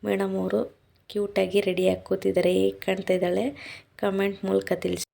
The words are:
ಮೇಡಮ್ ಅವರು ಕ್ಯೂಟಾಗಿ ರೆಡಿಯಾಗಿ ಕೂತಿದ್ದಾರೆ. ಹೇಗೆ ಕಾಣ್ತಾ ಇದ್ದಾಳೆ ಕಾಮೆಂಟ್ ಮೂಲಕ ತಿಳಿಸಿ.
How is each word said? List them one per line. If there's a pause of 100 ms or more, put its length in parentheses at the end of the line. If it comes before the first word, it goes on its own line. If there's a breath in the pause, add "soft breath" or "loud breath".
ಮೇಡಮ್
ಅವರು (320)
ಕ್ಯೂಟಾಗಿ
ರೆಡಿಯಾಗಿ
ಕೂತಿದ್ದಾರೆ.
ಹೇಗೆ
ಕಾಣ್ತಾ
ಇದ್ದಾಳೆ (460 loud breath)
ಕಾಮೆಂಟ್
ಮೂಲಕ
ತಿಳಿಸಿ.